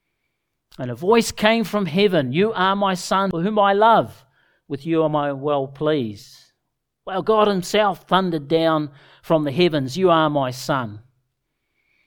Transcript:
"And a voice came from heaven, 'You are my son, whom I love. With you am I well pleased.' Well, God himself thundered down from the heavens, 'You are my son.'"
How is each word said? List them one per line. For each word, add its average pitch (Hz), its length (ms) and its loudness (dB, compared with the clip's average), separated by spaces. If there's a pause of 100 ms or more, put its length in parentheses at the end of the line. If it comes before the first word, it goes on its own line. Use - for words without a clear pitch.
(800)
"And 127 120 -10
a 120 40 -10
voice 208 380 2
came 220 320 0
from 202 220 -2
heaven, 160 460 0
'You 202 200 0
are 190 240 0
my 202 160 0
son, 190 380 -2
whom 185 280 -2
I 196 140 4
love. 202 540 2 (420)
With 139 160 -8
you 160 200 2
am 151 120 0
I 143 160 -2
well 139 340 -2
pleased.' 135 840 -6 (540)
Well, 190 160 -6
God 214 260 2
himself 202 540 0
thundered 175 440 -2
down 160 440 0 (320)
from 160 220 0
the 143 80 -2
heavens, 151 440 0
'You 185 140 2
are 160 180 4
my 139 220 -2
son.'" 123 520 -6 (1040)